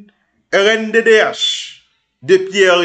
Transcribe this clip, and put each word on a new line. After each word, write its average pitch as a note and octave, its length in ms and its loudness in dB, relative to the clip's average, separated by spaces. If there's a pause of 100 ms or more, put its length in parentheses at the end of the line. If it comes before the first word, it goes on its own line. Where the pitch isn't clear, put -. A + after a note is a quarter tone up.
(480)
R G3 240 0
N A3 220 -4
D A3+ 100 2
D A3+ 160 4
H C3+ 220 -4 (840)
de F#3 220 2
Pierre F#3+ 380 0